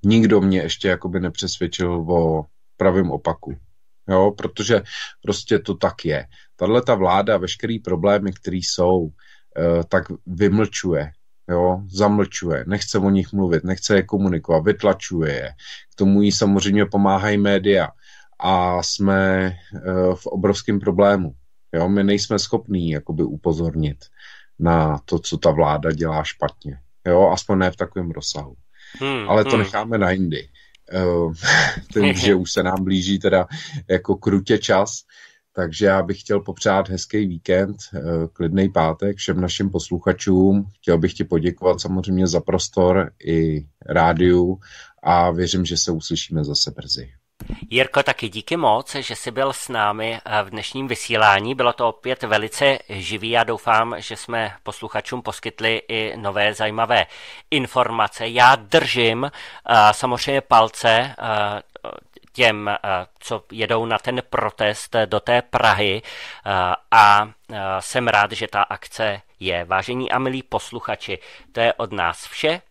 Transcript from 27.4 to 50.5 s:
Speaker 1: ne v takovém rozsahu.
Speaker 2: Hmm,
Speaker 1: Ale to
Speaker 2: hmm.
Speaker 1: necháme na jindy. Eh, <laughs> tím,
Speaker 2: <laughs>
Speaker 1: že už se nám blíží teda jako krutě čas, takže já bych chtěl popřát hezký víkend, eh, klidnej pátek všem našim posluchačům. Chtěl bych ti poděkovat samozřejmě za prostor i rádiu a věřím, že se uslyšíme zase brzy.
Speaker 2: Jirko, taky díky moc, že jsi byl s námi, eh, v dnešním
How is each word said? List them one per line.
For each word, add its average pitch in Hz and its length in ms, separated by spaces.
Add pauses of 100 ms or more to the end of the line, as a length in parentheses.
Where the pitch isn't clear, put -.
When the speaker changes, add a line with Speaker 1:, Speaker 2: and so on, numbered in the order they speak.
Speaker 1:
ne 92 140
v - 40
takovém 87 360
rozsahu. 76 440 (440)
Speaker 2:
Hmm, 131 300
Speaker 1:
Ale 107 140
to 131 60
Speaker 2:
hmm. 117 100
Speaker 1:
necháme 107 380
na 95 140
jindy. 90 380 (440)
Eh, 87 400
<laughs> - 600
tím, 98 200
Speaker 2:
<laughs> 90 120
Speaker 1:
že 101 100
už 90 160
se 92 120
nám 92 200
blíží 95 360
teda 92 280 (420)
jako 92 260
krutě 101 420
čas, 101 360 (600)
takže 90 320
já 95 180
bych 95 160
chtěl 104 200
popřát 98 500
hezký 101 380
víkend, 95 480 (200)
eh, 80 40 (340)
klidnej 95 360
pátek 95 480
všem 92 240
našim 92 280
posluchačům. 92 960 (120)
Chtěl 87 200
bych 85 160
ti - 100
poděkovat 87 580
samozřejmě 92 460
za 85 140
prostor 90 680 (140)
i 80 400 (200)
rádiu 87 760 (440)
a 87 280
věřím, 90 340
že 85 120
se - 140
uslyšíme 80 520
zase 71 280
brzy. - 380 (600)
Speaker 2:
Jirko, 131 340
taky 117 260
díky 107 280
moc, 127 380
že 123 200
jsi - 160
byl 135 220
s - 160
námi, 110 560
eh, 107 180
v 98 60
dnešním 113 380